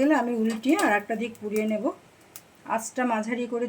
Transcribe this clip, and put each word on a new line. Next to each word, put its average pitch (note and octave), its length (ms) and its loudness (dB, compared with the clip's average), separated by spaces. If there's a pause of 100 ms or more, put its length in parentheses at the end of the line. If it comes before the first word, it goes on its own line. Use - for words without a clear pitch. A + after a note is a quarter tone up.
গেলে C#4+ 120 4 (100)
আমি A#3+ 100 -2 (100)
উল্টিয়ে A3+ 420 2
আর A3 160 4
একটা A3+ 220 -4
দিক A#3 180 -6
পুড়িয়ে G#3 320 -2
নেব। G#3+ 120 -2 (920)
আঁচটা A3+ 280 -4 (100)
মাঝারি A3+ 400 -2
করে A#3+ 160 -2